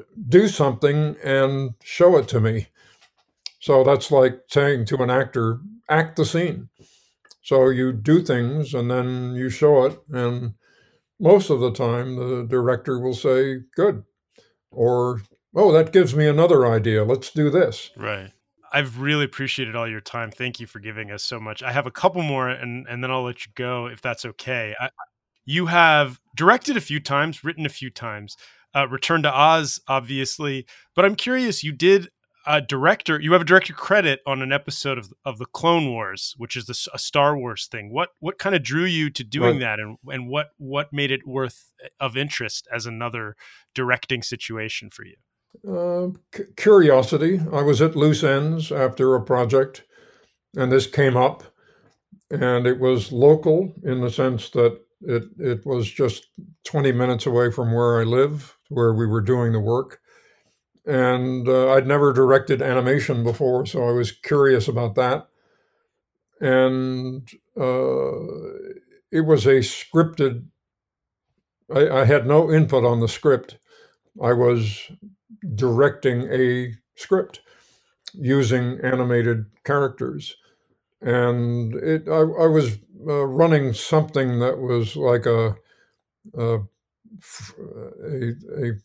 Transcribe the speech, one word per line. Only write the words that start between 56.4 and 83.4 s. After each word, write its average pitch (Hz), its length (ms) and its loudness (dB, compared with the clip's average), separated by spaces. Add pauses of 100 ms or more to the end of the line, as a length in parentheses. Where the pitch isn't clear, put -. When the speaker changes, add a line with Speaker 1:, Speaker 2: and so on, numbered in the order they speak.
Speaker 1:
twenty 139 260 0
minutes 123 340 0
away 120 280 2
from 117 200 -2
where 120 280 2
I 113 40 0
live, 139 540 0 (100)
where 117 240 2
we 110 140 0
were 110 140 0
doing 120 320 0
the 110 80 0
work. 120 400 -4 (880)
And, 127 640 0
uh, 131 240 4
I'd 135 140 4
never 143 260 4
directed 131 480 4
animation 131 640 0
before, 127 420 0
so 120 240 -4
I 120 40 0
was 120 200 -2
curious 139 560 2
about 117 280 -4
that. 127 320 -2 (1120)
And, 131 880 0 (320)
uh, 131 520 -2 (1000)
it 160 140 0
was 147 220 4
a 135 140 6
scripted, 139 840 -2 (1300)
I, 143 140 4 (120)
I 135 40 2
had 127 220 4
no 156 260 4
input 143 320 4
on 120 160 2
the 113 80 0
script. - 480 0 (680)
I 123 120 2
was 120 560 0 (640)
directing 123 680 0 (100)
a 123 420 -2 (220)
script - 440 -4 (720)
using 127 720 0
animated 120 640 0 (180)
characters. 143 720 -4 (640)
And 120 760 -2
it, 160 340 -4
I, 160 120 2
I 160 260 2
was, 139 320 2 (280)
uh, 143 200 -2
running 143 460 2